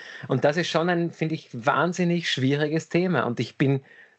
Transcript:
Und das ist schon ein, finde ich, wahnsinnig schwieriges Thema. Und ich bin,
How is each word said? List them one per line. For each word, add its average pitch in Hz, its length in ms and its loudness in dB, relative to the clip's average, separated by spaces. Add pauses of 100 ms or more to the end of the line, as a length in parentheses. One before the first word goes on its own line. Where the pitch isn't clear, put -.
(280)
Und 135 180 0
das 147 100 4
ist 170 140 -2
schon 165 180 0
ein, 170 240 0
finde 156 220 -4
ich, - 200 -10
wahnsinnig 165 760 0
schwieriges 147 600 0
Thema. 175 340 2
Und 117 160 -4
ich - 180 -6
bin, 135 260 2 (360)